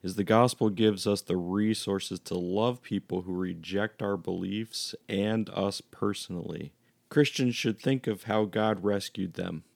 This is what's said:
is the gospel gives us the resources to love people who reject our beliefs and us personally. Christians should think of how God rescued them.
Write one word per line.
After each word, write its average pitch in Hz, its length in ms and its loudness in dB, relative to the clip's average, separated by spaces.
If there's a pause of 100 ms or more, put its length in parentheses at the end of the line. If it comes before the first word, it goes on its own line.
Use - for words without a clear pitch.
is 92 120 -6
the 101 80 0
gospel 113 460 6
gives 104 380 2
us 101 140 2
the 90 160 -2
resources 98 800 -2
to - 160 -8
love 104 480 0
people 92 380 -4
who 90 120 -6
reject 92 720 -4
our 101 140 -2
beliefs 92 760 -6 (160)
and 107 420 0
us 98 300 -2
personally. - 920 -6 (360)
Christians 139 460 4
should 110 240 0
think 131 260 -2
of 104 180 -4
how 107 220 2
God 104 380 0
rescued 98 500 -2
them. 87 300 -6 (120)